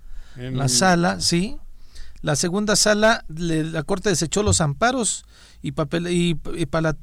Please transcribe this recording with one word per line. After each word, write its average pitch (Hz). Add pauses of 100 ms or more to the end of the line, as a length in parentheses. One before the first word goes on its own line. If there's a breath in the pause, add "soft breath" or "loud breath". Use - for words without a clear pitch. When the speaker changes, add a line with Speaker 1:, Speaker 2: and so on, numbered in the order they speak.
(360 soft breath)
Speaker 1:
En 127
Speaker 2:
la 135
sala, 185
sí. 190 (640 soft breath)
La 151
segunda 196
sala, 214
le, 160
la 160
Corte 196
desechó 170
los 196
amparos 208 (340 soft breath)
y 151
papel-, 170
y, 175 (160)
y 170
pala-, 160